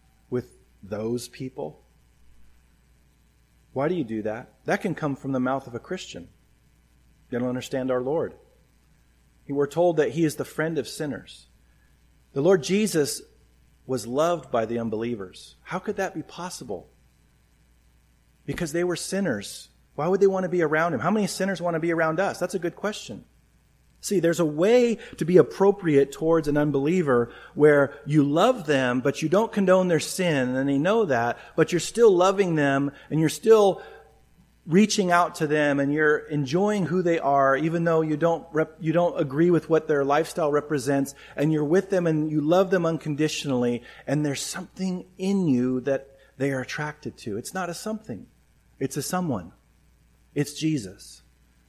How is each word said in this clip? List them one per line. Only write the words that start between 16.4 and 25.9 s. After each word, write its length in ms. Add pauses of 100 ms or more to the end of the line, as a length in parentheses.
Because 220
they 100
were 140
sinners. 720 (260)
Why 140
would 100
they 80
want 160
to 60
be 140
around 300
him? 60
How 140
many 160
sinners 340
want 120
to 60
be 120
around 260
us? 220
That's 160
a 20
good 160
question. 500 (760)
See, 180
there's 220
a 40
way 540 (200)
to 60
be 120
appropriate 720